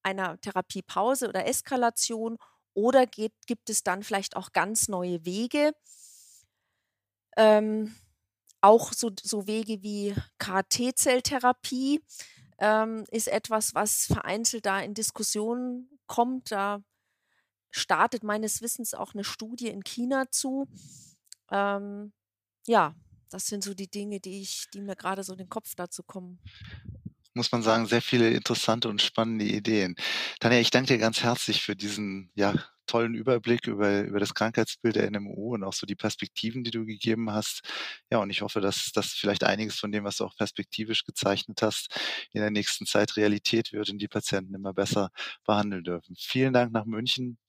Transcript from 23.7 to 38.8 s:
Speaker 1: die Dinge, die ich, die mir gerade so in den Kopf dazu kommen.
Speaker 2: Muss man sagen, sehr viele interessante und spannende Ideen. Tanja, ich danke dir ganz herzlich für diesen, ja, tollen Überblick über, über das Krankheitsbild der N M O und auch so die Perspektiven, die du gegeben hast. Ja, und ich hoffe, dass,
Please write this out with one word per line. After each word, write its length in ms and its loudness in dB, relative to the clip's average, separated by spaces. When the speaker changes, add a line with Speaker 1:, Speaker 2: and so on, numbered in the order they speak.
Speaker 1:
die 180 -10
Dinge, 280 -6
die 220 -10
ich, 320 -10
die 80 -12
mir 140 -8
gerade 280 -6
so 100 -12
in 60 -14
den 100 -14
Kopf 260 -10
dazu 260 -10
kommen. 380 -14
Speaker 2:
Muss 180 -2
man 100 0
sagen, 240 4
sehr 160 4
viele 300 4
interessante 580 0
und 100 -2
spannende 460 0
Ideen. 500 0
Tanja, 180 6
ich 140 4
danke 220 4
dir 40 6
ganz 240 2
herzlich 400 0
für 140 -4
diesen, 580 -6
ja, 220 4
tollen 260 2
Überblick 540 2
über, 340 2
über 180 -2
das 140 0
Krankheitsbild 600 0
der 80 4
N 100 -2
M 140 -4
O 260 -6
und 100 -4
auch 100 -6
so 120 -6
die 100 -4
Perspektiven, 680 -4
die 80 -6
du 140 -4
gegeben 460 -2
hast. 300 -4
Ja, 100 2
und 120 -2
ich 100 -4
hoffe, 180 -4
dass, 340 -2